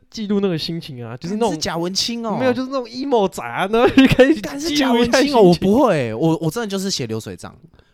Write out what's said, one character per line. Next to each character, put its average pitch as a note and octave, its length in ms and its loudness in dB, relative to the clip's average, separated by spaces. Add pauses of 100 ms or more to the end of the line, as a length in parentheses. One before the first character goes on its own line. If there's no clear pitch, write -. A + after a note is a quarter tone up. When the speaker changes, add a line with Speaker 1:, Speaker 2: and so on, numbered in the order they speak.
Speaker 1:
记 A3 180 -10
录 G3+ 140 0
那 G3 80 -2
个 E3+ 80 -2
心 E3 240 -6
情 B2 260 -14
啊， A2+ 120 -12
就 E3+ 100 -10
是 G3+ 60 -4
那 G#3+ 60 -4
种 A#3 100 0
Speaker 2:
干， - 0 -
你 D#3 100 -6
是 - 20 -6
贾 E3+ 140 -6
文 F3 180 -6
清 A#3 320 -4
哦。 A3 120 -4
Speaker 1:
没 B3+ 80 0
有， B3 80 2
就 B3+ 100 -6
是 C4 60 -10
那 C#4 80 -4
种 A#3+ 80 -6
emo A#3+ 420 -2
仔 - 140 -8
啊， B2 240 -4
然 A3 160 2
后 B3+ 40 4
就 C4+ 200 6
开 - 180 6
始 D4 160 2
Speaker 2:
干， C#4+ 180 -8
是 D4 160 -6
贾 C4+ 200 2
文 A#3 80 4
清 A#3+ 80 2
哦， - 20 0
Speaker 1:
记 - 0 -
录 - 0 -
一 - 0 -
下 C4+ 80 4
心 C#4+ 80 2
情。 B3+ 140 4
Speaker 2:
我 F3 120 8
不 G#3 300 2
会 D3+ 240 2
欸， A2 60 -6
我， D#3 260 0
我 D#3+ 100 -2
真 A#3+ 120 -6
的 A3 40 -6
就 G3 120 -6
是 F#3+ 120 -4
写 C#3 160 -6
流 A2 140 -6
水 G2+ 160 -12
账。 - 180 -16 (400)